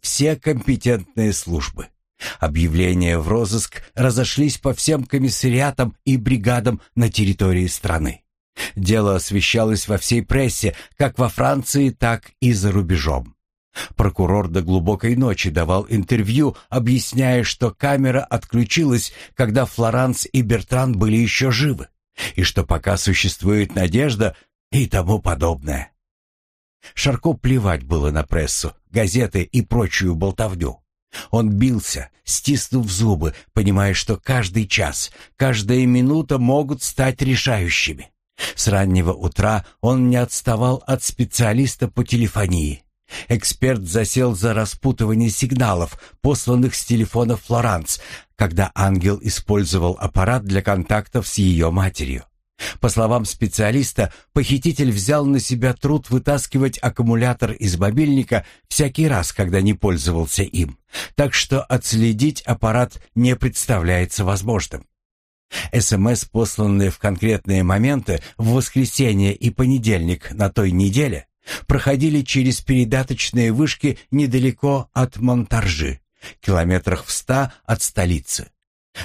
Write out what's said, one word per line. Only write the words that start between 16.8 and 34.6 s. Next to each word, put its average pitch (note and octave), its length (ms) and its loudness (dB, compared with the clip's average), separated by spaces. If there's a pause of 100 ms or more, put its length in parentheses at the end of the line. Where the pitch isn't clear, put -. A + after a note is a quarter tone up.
что A2+ 280 -2
камера C3+ 500 0
отключилась, A#2+ 920 0 (220)
когда A#2+ 320 0
Флоранс A#2+ 640 0
и C3+ 80 2
Бертран A#2 560 0
были A2 200 2
ещё A#2+ 340 2
живы, B2 380 -2 (460)
и F2 100 2
что - 200 0
пока F#2 320 0
существует G2 760 0
надежда G#2 600 0 (360)
и C3 160 2
тому G2 320 0
подобное. D2 720 -4 (1040)
Шарко C#3+ 400 0
плевать G2+ 480 0
было D2 280 0
на D#2 120 -2
прессу, - 500 -2 (180)
газеты G2+ 520 0
и - 180 0
прочую F#2+ 540 0
болтовню. F2+ 680 -4 (480)
Он A2 200 2
бился, A2 580 0 (160)
стиснув B2+ 680 -2
зубы, F#2 440 0 (180)
понимая, G2 400 2
что G2+ 240 -2
каждый A2 500 -2